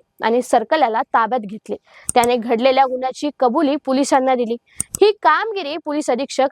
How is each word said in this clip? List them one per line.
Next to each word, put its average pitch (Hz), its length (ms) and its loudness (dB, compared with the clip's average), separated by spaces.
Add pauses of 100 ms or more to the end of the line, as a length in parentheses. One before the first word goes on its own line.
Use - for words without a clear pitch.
(240)
आणि 226 180 0
सर्कल्याला 233 600 0
ताब्यात 240 380 0
घेतले. 208 360 -12 (380)
त्याने 240 240 4
घडलेल्या 254 480 2
गुन्ह्याची 254 440 -6 (100)
कबुली 269 360 2
पोलिसांना 262 600 0
दिली. 240 220 -4 (440)
ही 415 100 6
कामगिरी 359 680 -2
पोलीस 302 320 -6
अधीक्षक 262 420 -2